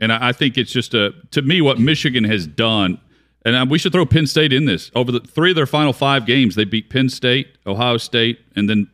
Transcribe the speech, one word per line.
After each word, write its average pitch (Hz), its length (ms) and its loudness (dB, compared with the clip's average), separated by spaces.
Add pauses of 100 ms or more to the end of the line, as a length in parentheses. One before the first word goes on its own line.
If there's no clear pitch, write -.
And 110 120 0
I, 120 160 -2
I 123 40 0
think 135 260 -2
it's 120 140 -4
just - 220 -4
a, 101 180 0 (180)
to 113 120 -2
me, 165 180 2
what 135 180 2
Michigan 127 460 0
has 104 220 -2
done, 101 540 -2 (440)
and 117 120 2
I, 127 80 0
we 143 140 0
should 160 140 -2
throw 180 140 2
Penn 156 200 2
State 151 260 2
in 135 120 2
this. 113 320 -2
Over 123 160 0
the 120 80 -2
three 170 300 0
of 175 60 0
their 147 100 2
final 151 260 0
five 135 340 -2
games, 120 300 2
they 107 80 2
beat 110 260 -4
Penn 131 180 0
State, 127 380 -2 (200)
Ohio 117 300 -2
State, 117 440 -2 (160)
and 101 120 2
then 104 260 0